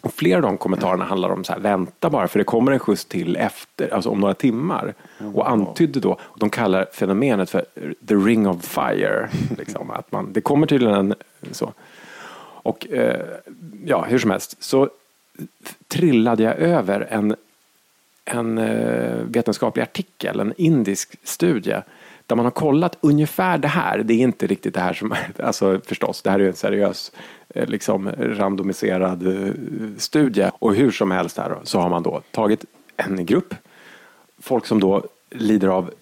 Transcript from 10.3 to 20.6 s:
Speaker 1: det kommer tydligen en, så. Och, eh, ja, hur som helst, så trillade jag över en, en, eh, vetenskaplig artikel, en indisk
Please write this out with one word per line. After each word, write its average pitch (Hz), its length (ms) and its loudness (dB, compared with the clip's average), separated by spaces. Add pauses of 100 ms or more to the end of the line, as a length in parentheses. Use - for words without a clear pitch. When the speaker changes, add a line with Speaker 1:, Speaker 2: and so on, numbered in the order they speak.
Speaker 1:
det 104 80 0
kommer 143 260 4
tydligen 123 280 4
en, 98 200 2 (380)
så. - 200 -6 (920)
Och, - 280 -6
eh, 120 300 0 (640)
ja, 160 240 0
hur 120 100 2
som 117 120 2
helst, - 320 -4
så 135 260 2 (1000)
trillade 117 540 4
jag 110 160 2
över 113 520 2
en, 107 240 0 (880)
en, 113 340 -4
eh, 113 560 -2 (140)
vetenskaplig 117 540 0
artikel, - 580 -6
en 104 160 -2
indisk 135 580 2 (100)